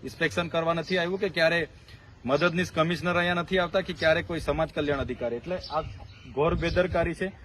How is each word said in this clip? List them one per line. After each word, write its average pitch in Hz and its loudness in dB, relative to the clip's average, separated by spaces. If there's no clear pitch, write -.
ઇન્સ્પેક્શન 165 -2
કરવા 165 0
નથી 170 -2
આવ્યું 180 0
કે 196 -2
ક્યારે 165 2
મદદનીશ 165 2
કમિશનર 170 0
અહીંયા 175 2
નથી 175 0
આવતા 180 2
કે 185 -6
ક્યારે 160 4
કોઈ 165 -4
સમાજ 151 0
કલ્યાણ 147 -2
અધિકારી. 120 -4
એટલે 170 -6
આ 156 -4
ઘોર 165 2
બેદરકારી 170 2
છે. 185 -4